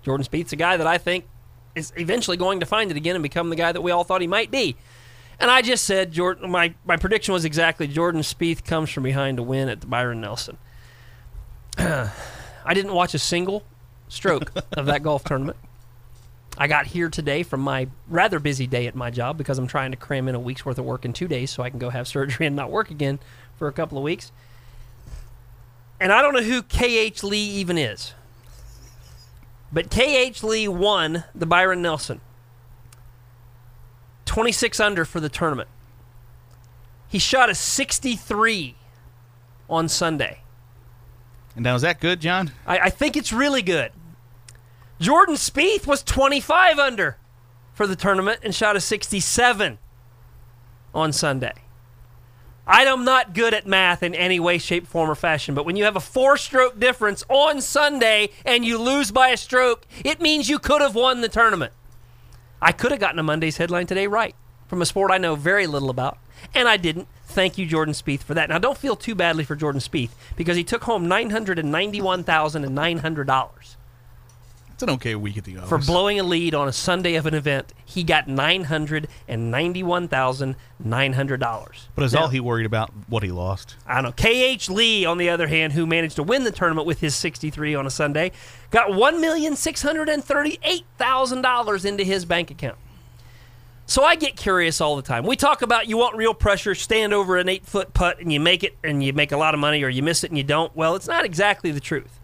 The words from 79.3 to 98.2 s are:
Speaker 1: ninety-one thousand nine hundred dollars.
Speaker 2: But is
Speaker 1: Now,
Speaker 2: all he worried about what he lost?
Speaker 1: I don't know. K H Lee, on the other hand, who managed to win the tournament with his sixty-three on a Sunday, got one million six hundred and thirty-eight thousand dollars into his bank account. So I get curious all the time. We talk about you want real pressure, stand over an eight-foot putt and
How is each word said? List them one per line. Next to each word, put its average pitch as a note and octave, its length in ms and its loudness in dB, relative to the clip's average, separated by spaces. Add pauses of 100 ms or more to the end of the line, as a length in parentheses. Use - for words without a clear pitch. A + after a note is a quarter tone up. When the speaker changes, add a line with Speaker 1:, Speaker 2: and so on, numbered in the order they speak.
Speaker 1:
ninety-one F3 580 -2
thousand C3 460 0 (240)
nine B2+ 360 0
hundred C3+ 260 0
dollars. A#2 560 -6
Speaker 2:
But C#3 80 2
is A#2+ 80 2
Speaker 1:
Now, D#3 100 4
Speaker 2:
all D#3 60 2
he C3 120 0
worried A#2 260 0
about A2 260 -2 (160)
what A2 160 0
he F#2 80 -2
lost? F#2 420 -6 (120)
Speaker 1:
I B2 80 -4
don't C3 100 0
know. B2 80 -4
K A#3+ 400 4
H G#3 180 -6
Lee, G#3+ 340 2
on E3+ 140 0
the F3 120 2
other E3+ 180 0
hand, D#3+ 240 0
who D#3+ 140 0
managed E3 300 0
to D3+ 60 -2
win B3 220 0
the G#3+ 80 -2
tournament D#3+ 340 0
with E3+ 140 -2
his D3 160 -2
sixty-three D3+ 580 -4
on C#3 120 -4
a C3+ 40 -4
Sunday, D3+ 400 0 (400)
got G#3+ 240 4
one D4 260 4
million D#4+ 360 0
six - 260 -4
hundred D#4 260 0
and D4 140 -2
thirty-eight D4+ 640 -2 (140)
thousand C4 440 0
dollars A3+ 420 0
into G3+ 200 -2
his F#3 220 0
bank E3+ 260 -2
account. B2+ 240 -8 (1080)
So - 160 4
I E4 140 6
get D4+ 180 -4
curious F3 460 0
all D3+ 160 2
the C3+ 60 -8
time. A#2+ 240 -4
We B3+ 100 2
talk C#4+ 240 2
about A3+ 280 0
you A3 100 0
want A3+ 180 2
real A3 160 2
pressure, G3+ 420 2
stand A3 380 0
over F#3 240 2
an F3+ 140 2
eight-foot F#3+ 420 -4
putt F3+ 260 0
and E3+ 140 -2